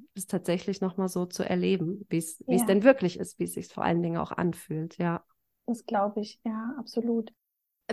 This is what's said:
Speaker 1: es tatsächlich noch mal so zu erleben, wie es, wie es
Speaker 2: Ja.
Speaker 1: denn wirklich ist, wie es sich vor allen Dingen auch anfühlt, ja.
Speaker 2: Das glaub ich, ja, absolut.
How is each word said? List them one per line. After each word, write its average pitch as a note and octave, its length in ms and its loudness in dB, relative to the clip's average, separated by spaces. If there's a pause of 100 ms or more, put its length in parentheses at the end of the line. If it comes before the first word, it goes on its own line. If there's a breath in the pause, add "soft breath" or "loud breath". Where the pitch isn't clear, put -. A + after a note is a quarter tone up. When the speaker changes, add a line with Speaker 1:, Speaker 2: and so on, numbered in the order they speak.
(160)
Speaker 1:
es G3 120 -10
tatsächlich F3+ 540 -2
noch F#3 160 0
mal F#3+ 120 0
so F3+ 160 -2
zu - 180 -4
erleben, F3+ 640 0
wie E3 80 0
es, - 300 -6
wie B3 80 4
es A#3 60 6
Speaker 2:
Ja. A#3 40 2
Speaker 1:
denn G3 180 6
wirklich A#3+ 360 6
ist, - 200 -8
wie F3+ 40 -2
es F3 100 -4
sich - 140 -8
vor - 160 -6
allen E3+ 180 2
Dingen E3+ 160 -2
auch E3+ 140 -2
anfühlt, E3+ 640 -4
ja. E3+ 260 -2 (420)
Speaker 2:
Das A#3 200 -4
glaub G#3 320 0
ich, G#3 260 -6
ja, A3+ 360 -6
absolut. A#3 520 -2 (600)